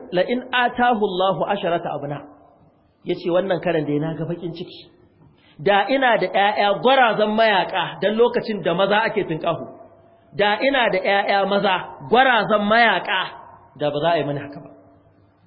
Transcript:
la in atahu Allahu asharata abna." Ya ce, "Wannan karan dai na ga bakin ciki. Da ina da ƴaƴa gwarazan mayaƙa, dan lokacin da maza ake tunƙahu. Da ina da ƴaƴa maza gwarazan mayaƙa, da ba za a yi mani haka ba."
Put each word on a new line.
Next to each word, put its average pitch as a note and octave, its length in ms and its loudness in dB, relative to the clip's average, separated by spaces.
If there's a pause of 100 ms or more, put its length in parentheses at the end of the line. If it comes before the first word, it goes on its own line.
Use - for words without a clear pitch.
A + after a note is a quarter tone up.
(120)
la F3 100 0
in B3 180 -2 (120)
atahu A#3+ 520 2
Allahu F#3 460 0
asharata E3+ 480 -2
abna." C#3+ 220 -8 (840)
Ya F3 120 -4
ce, F3+ 140 -6
"Wannan F3+ 340 0
karan E3 220 0
dai D3 140 -2
na D#3+ 140 -4
ga D#3 120 -8
bakin E3+ 280 -8
ciki. - 380 -18 (680)
Da G3 300 2
ina C4 280 2
da F3+ 100 0
ƴaƴa G3+ 560 0
gwarazan A3 500 4
mayaƙa, F#3+ 680 0
dan G#3 160 0
lokacin A3+ 460 0
da E3+ 100 0
maza G3 240 2 (100)
ake G#3+ 180 -2
tunƙahu. D#3+ 400 -4 (680)
Da G3+ 260 2
ina C4 300 2
da F#3 80 0
ƴaƴa G3 500 2
maza G3 240 2 (360)
gwarazan A3 580 4
mayaƙa, G#3 540 2 (580)
da D3 100 -2
ba C#3+ 120 -4
za D#3+ 100 2
a E3+ 60 2
yi D3 80 0
mani C#3+ 140 -4
haka - 200 -14
ba." - 100 -20 (760)